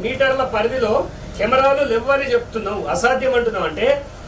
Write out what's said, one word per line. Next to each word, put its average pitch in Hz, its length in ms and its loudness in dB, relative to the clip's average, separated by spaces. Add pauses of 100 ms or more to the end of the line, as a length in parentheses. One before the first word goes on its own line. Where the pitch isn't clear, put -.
మీటర్ల 262 440 0
పరిధిలో 233 640 0 (300)
కెమెరాలు 269 460 4
లేవని 254 480 0
చెప్తున్నావు, 202 520 -2
అసాధ్యం 254 500 2
అంటున్నావు 214 300 0
అంటే, 226 400 0 (240)